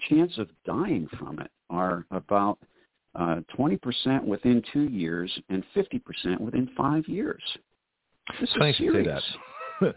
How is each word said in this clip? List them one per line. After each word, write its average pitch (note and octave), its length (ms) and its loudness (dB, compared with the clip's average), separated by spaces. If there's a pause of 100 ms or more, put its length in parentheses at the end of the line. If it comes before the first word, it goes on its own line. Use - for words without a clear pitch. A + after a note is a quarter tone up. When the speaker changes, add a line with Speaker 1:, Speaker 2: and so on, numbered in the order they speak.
Speaker 1:
chance E3+ 300 6
of G2+ 100 -4 (160)
dying G#2+ 420 0 (120)
from D2+ 200 -10
it - 120 -12 (180)
are F2 420 0
about, G2+ 460 2 (560)
uh, E2+ 280 0 (140)
twenty D3+ 220 2
percent C3 480 0
within A2+ 380 4 (100)
two D3 140 4
years F2 440 -2 (180)
and F#2+ 140 -2 (120)
fifty - 240 0
percent - 420 -4
within B2+ 340 0
five D3 320 2
years. A#3 360 -4 (960)
This B3 100 -2
Speaker 2:
It's - 40 0
funny D3+ 180 4
Speaker 1:
is - 80 0
Speaker 2:
you E4 80 2
should D#4+ 80 2
say - 80 4
Speaker 1:
serious. C#3+ 200 -2 (580)
Speaker 2:
that. D#3+ 160 2